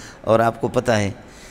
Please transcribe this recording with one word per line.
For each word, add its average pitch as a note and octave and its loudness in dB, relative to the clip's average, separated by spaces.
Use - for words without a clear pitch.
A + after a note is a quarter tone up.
اور A2 2
آپ A2+ 0
کو B2 -2
پتہ A#2+ -2
ہے G#2 0